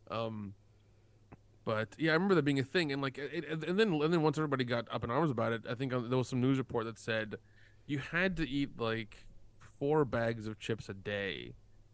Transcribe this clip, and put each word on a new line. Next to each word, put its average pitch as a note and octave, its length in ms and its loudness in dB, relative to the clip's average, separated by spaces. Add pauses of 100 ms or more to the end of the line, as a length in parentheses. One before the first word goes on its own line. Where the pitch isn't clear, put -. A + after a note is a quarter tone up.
(100)
Um, G#2+ 440 -6 (1120)
but A2 220 0 (100)
yeah, D#3+ 120 2
I D#3 40 4
remember F#3+ 200 4
that D3+ 100 6
being C#3 140 2
a C3+ 60 4
thing, D#3 280 0
and C#3 80 -2
like, C3+ 160 -4
it, C#3+ 320 -6
and D#3+ 140 -6 (160)
then, A3 160 4
and D3+ 180 4
then E3+ 100 6
once D3+ 140 4
everybody C#3 280 2
got A#2 260 0
up A#2+ 140 -2
in A2+ 60 -2
arms D3 200 4
about A2+ 240 2
it, A2 140 -4
I B2 60 -2
think, B2+ 200 -2
uh, B2+ 60 2
there A#2+ 180 2
was B2 100 0
some B2 120 0
news C3 180 4
report A#2+ 280 -2
that A2+ 120 -10
said A2 380 -2 (500)
you C#3+ 120 -2
had F3 400 -2
to D#3+ 100 0
eat, C#3 300 -2
like, A2+ 460 -4 (540)
four D3 260 4
bags A#2 420 0
of A2 120 -8
chips - 320 -4
a G2+ 40 -8
day F#2+ 600 -6 (400)